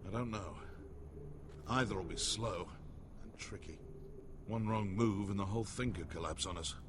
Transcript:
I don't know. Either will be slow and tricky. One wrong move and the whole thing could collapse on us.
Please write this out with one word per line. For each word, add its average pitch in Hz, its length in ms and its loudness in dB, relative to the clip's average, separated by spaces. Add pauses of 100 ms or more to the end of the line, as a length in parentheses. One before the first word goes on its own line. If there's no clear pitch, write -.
I 98 40 -4
don't 117 200 2
know. 90 260 -2 (1120)
Either 113 280 4
will 92 80 2
be 78 120 -2
slow 101 520 2 (540)
and - 160 -10
tricky. - 400 -8 (680)
One 110 220 2
wrong 104 260 4
move 101 360 6
and 98 80 2
the 101 60 4
whole 107 200 2
thing 123 280 0
could 85 180 -2
collapse 82 360 0
on 87 100 0
us. 80 180 -2 (140)